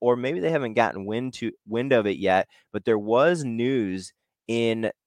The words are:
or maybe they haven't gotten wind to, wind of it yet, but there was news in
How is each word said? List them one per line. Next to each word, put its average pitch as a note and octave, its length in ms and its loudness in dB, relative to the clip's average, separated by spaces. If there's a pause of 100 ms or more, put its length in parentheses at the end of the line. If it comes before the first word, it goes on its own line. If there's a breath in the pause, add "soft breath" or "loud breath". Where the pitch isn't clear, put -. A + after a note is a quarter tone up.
or A#2+ 160 2
maybe C3+ 240 -4
they E3 100 0
haven't C3+ 240 -2
gotten G2+ 300 0
wind A#2+ 300 -4
to, A2+ 180 -6 (140)
wind A#2+ 260 -2
of A2+ 140 4
it G2 100 0
yet, F#2+ 320 2 (240 soft breath)
but G#2 120 -6
there A2 140 2
was C3+ 460 2
news A#2 680 -2 (360)
in A2+ 420 0 (160)